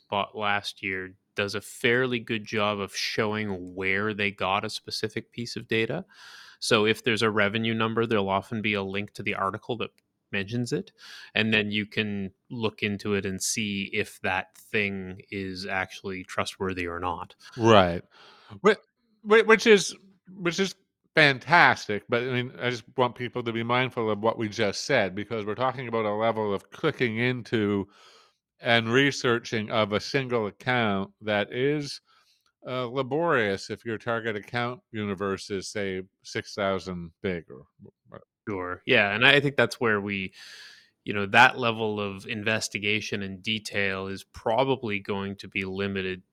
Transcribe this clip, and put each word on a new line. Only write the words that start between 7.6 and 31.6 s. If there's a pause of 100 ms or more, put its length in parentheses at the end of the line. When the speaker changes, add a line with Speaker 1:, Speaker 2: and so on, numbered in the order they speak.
Speaker 1:
number,
there'll
often
be
a
link
to
the
article
that (420)
mentions
it, (460)
and
then
you
can (180)
look
into
it
and
see
if
that
thing (100)
is
actually
trustworthy
or
not. (200)
Speaker 2:
Right. (600)
Whi-, (480)
whi-,
which
is, (420)
which
is (400)
fantastic,
but,
I
mean,
I
just (140)
want
people
to
be
mindful
of
what
we
just
said,
because
we're
talking
about
a
level
of
clicking
into (760)
and
researching
of
a
single
account (100)
that
is, (640)